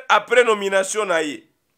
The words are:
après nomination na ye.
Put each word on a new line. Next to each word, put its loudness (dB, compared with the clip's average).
après 4
nomination -2
na 0
ye. -10